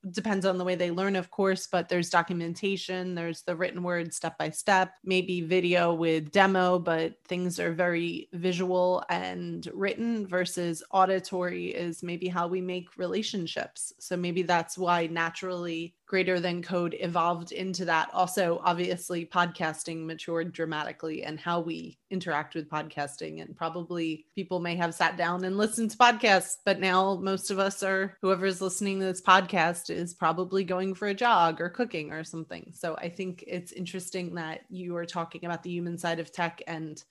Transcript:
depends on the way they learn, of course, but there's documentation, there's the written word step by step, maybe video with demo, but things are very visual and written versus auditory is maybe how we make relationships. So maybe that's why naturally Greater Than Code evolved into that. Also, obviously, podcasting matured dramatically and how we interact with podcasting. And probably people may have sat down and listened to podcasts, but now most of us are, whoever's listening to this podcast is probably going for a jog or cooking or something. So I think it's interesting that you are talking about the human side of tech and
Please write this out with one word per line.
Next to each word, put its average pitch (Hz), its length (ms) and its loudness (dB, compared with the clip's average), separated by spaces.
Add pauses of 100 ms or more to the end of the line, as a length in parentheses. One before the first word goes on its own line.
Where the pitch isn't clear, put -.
(100)
depends 190 360 0
on 185 100 2
the 180 80 -2
way 180 100 2
they 175 160 0
learn, 190 260 0
of 180 140 -2
course, 190 360 0
but 180 220 0
there's 175 200 0
documentation, 180 1040 0
there's 170 280 -4
the 175 120 -2
written 175 280 -2
word 170 320 -2
step - 240 -6
by 156 100 -2
step, 185 460 2 (100)
maybe 185 380 2
video 175 500 4
with 160 380 2
demo, 190 480 6
but 165 360 0 (120)
things 180 340 -2
are 170 120 0
very 170 600 0
visual 180 800 2
and 175 640 -4
written 214 520 -2
versus 175 560 -2 (100)
auditory 185 720 2
is 175 360 -6
maybe 175 260 -4
how 175 180 -2
we 185 160 -2
make 180 340 -8
relationships. 185 1000 -4
So - 180 -6
maybe 180 260 0
that's 170 360 0
why 175 300 2
naturally 170 840 -4 (120)
Greater 185 340 2
Than 175 220 -2
Code 175 360 0
evolved 170 540 0
into 185 320 -4
that. 160 300 2
Also, 180 500 2
obviously, 175 640 0
podcasting 165 800 -2
matured 165 480 -4
dramatically 156 680 -4
and 156 160 -8
how 170 220 -2
we 165 380 -8 (120)
interact 160 440 -4
with 151 160 -6
podcasting. 156 720 -6
And 160 120 -16
probably 165 680 -4 (100)
people 180 240 -4
may 175 180 -2
have 170 180 0
sat 170 240 2
down 180 260 0
and 190 140 -2
listened 220 320 0
to - 80 -16
podcasts, 226 680 6
but 190 160 4
now 190 360 4
most 190 340 -2
of 190 80 0
us 196 240 0
are, 190 400 0
whoever's 190 400 2
listening 190 380 0
to 190 40 0
this 185 160 -2
podcast 175 720 4
is 175 240 -4
probably 180 500 0
going 185 300 -2
for 208 140 -4
a 202 60 0
jog 180 460 4
or 170 80 -2
cooking 170 420 -4
or 156 140 -8
something. 156 500 -12
So 170 220 -6
I 175 140 -6
think 180 360 -8
it's 175 260 -8
interesting 180 640 -8
that 160 340 -8
you 180 260 -8
are 170 80 -4
talking 165 400 -8
about 170 180 -4
the 180 80 -8
human 175 280 -4
side 170 220 -2
of 160 120 -8
tech 170 340 -4
and 160 440 -8